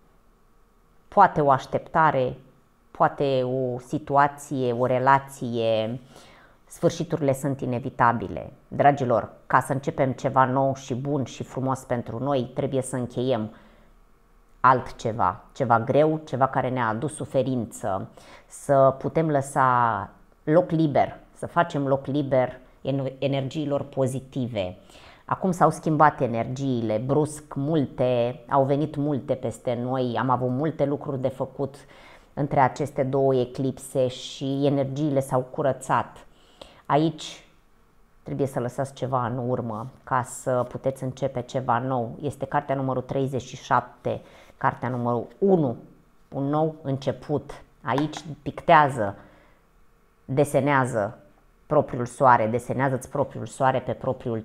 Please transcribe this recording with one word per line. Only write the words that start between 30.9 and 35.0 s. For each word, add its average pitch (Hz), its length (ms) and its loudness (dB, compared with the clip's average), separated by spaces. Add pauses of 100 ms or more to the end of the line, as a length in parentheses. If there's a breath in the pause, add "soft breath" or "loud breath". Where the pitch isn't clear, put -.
de 131 60 0
făcut 135 480 -6 (580 loud breath)
între 143 260 -2
aceste 135 440 2
două 135 320 2
eclipse 127 720 -2
și 139 580 -4
energiile 139 540 0